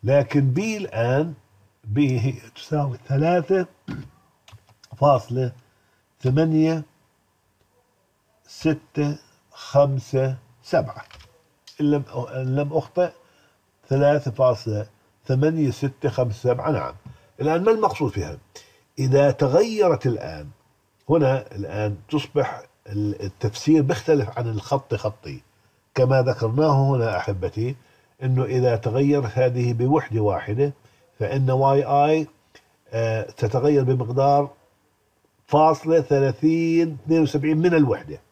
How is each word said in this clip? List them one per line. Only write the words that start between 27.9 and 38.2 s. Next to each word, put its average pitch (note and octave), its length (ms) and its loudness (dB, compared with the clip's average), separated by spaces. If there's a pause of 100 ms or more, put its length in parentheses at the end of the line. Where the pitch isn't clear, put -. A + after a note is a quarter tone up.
إنه B2+ 220 0
إذا B2 320 0
تغيرت C3 640 0
هذه B2 340 2
بوحدة A#2+ 480 0
واحدة، G#2+ 520 -2 (460)
فإن C3 320 -2
واي C3+ 340 2
آي، D3 420 2 (640)
آه، A2+ 320 -2
تتغير C3 640 0
بمقدار C3+ 640 2 (960)
فاصلة D#3 540 2
ثلاثين D#3+ 1040 0
اثنين D#3+ 180 2
وسبعين D3+ 360 0
من E3+ 160 2
الوحدة. A#2 460 0 (120)